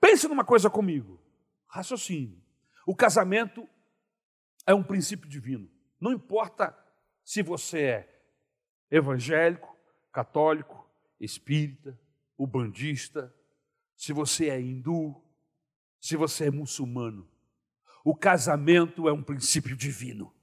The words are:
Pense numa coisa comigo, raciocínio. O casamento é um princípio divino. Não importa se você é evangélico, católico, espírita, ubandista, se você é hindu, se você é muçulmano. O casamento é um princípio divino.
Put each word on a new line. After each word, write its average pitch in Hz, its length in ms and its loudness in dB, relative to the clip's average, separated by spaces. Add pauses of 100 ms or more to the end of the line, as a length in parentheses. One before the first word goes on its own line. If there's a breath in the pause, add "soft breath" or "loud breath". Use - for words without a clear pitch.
Pense 370 240 8
numa 277 160 0
coisa 208 240 6
comigo, 151 500 -2 (480)
raciocínio. 165 720 -10 (480 soft breath)
O 190 80 -2
casamento 214 720 2 (1000)
é 196 80 8
um 202 80 0
princípio 196 440 -4
divino. 131 400 -10 (320)
Não 220 140 -2
importa 214 680 -4 (460)
se - 180 -4
você 165 380 -4
é 120 420 -2 (680)
evangélico, 156 840 0 (380)
católico, 156 760 -2 (320)
espírita, 139 800 -6 (380)
ubandista, 127 1000 -6 (600)
se - 160 -10
você 147 380 -2
é 131 100 -4
hindu, 139 640 -6 (760)
se - 180 -6
você 156 320 0
é - 20 0
muçulmano. 120 760 -8 (800 soft breath)
O 156 100 2
casamento 165 920 2
é 151 40 2
um 147 100 -4
princípio 135 520 -4
divino. 120 680 -10